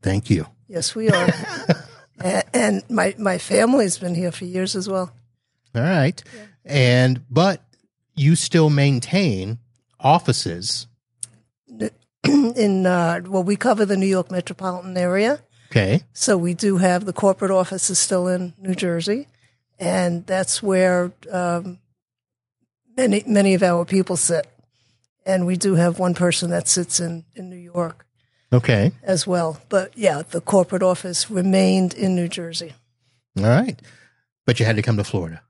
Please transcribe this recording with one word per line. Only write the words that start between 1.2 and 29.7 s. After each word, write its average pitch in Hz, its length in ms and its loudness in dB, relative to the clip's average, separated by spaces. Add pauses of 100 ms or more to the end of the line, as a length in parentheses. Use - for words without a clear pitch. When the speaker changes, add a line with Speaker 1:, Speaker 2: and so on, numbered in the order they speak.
Speaker 1:
<laughs> - 500 -20
Speaker 2:
A-, 190 320 -2
and 214 340 0
my, 196 280 0
my 196 200 -2
family's 208 600 2
been 175 160 -4
here 175 180 -2
for - 140 -12
years 185 300 -6
as 190 120 -6
well. 185 240 -4 (640)
Speaker 1:
All 117 80 0
right. 165 400 0 (120)
Speaker 2:
Yeah. - 80 -18 (220)
Speaker 1:
And, 127 560 4 (100)
but 175 320 2 (540)
you 151 200 4
still 160 340 2
maintain 139 880 0 (420)
offices. 117 840 0 (840)
Speaker 2:
<clears throat> - 560 -12
In, 226 600 2
uh, 175 400 0
well, 190 160 -2
we 196 140 0
cover 220 280 2
the 196 120 0
New 190 100 0
York 190 240 0
metropolitan 180 680 -8
area. 196 440 0 (300)
Speaker 1:
Okay. 107 320 2 (100)
Speaker 2:
So - 260 0
we 175 160 -2
do 196 240 0
have, 180 260 2
the 190 80 -6
corporate 190 380 0
office 185 400 -2
is 185 80 -2
still 180 300 -2
in 180 300 -4
New 190 160 -4
Jersey, 185 520 -4 (520)
and 175 480 -2
that's 185 360 -4
where, 185 500 2 (180)
um, 180 500 -4 (1160)
many, 220 300 2
many 202 280 4
of 180 80 2
our 175 220 2
people 185 320 0
sit. - 300 -2 (800)
And 185 200 0
we 180 100 0
do 196 180 2
have 170 240 4
one 180 160 2
person 170 360 0
that 170 180 -2
sits - 320 0
in, 170 240 -8 (100)
in 185 160 -14
New 180 60 -18
York 175 500 -8 (460)
Speaker 1:
Okay. 117 400 4 (100)
Speaker 2:
as 190 240 -2
well. 170 420 -2
But 190 280 -2